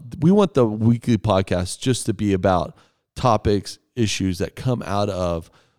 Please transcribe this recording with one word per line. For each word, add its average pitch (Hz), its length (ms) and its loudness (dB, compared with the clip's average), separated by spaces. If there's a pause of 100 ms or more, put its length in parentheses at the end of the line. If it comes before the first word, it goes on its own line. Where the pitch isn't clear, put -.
(220)
we 170 100 4
want 202 220 4
the 123 120 4
weekly 113 520 2
podcast 95 640 0
just 127 240 -2
to 110 80 -2
be 101 180 0
about 92 440 0 (400)
topics, 107 640 0 (180)
issues 98 420 -2
that - 180 -6
come 127 280 -4
out 101 260 -2
of 87 420 -4 (280)